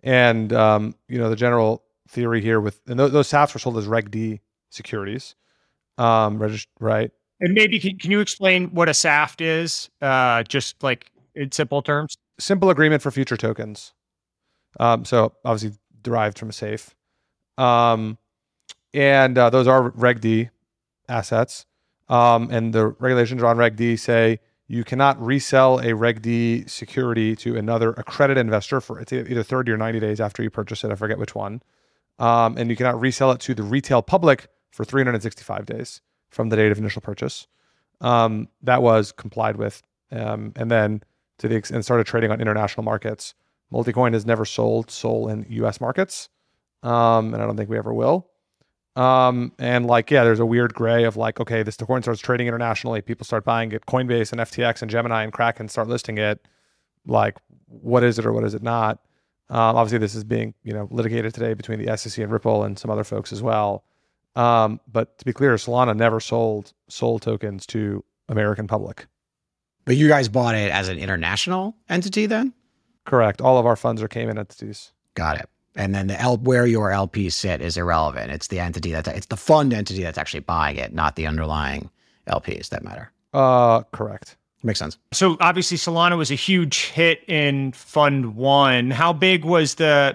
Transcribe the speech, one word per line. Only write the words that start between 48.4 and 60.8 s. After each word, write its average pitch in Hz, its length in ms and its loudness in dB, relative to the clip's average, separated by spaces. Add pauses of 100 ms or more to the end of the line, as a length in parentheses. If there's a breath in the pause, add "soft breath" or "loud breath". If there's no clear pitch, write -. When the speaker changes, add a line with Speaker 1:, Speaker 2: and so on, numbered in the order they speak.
Speaker 1:
Um, 127 640 2
and, 123 260 0
like, 120 240 2
yeah, 135 140 6
there's 113 160 4
a 117 60 0
weird 120 280 2
gray 117 300 2
of, 110 120 -2
like, 110 220 -4
okay, 113 240 -2
this 107 140 -8
coin 120 260 -4
starts 113 180 -4
trading 123 280 -2
internationally, 117 520 -4
people 113 240 -10
start 110 200 -4
buying 113 260 -2
it, 107 160 -8
Coinbase 120 460 0
and 117 80 -6
F 113 100 -6
T 120 140 -4
X 117 180 -2
and 113 80 -8
Gemini 117 320 -2
and 107 100 -8
Kraken 113 360 -2
start 113 180 -6
listing 113 320 -6
it. 104 260 -2 (640)
Like, 107 300 0 (300)
what 117 360 0
is 117 160 2
it 110 80 -2
or 113 60 0
what 113 100 0
is 107 120 -4
it 110 80 -10
not? 113 360 -2 (520)
Um, 113 260 2
obviously, 117 220 2
this 107 180 -4
is 107 80 -10
being, 110 300 -6 (100)
you 113 80 -10
know, 104 180 -8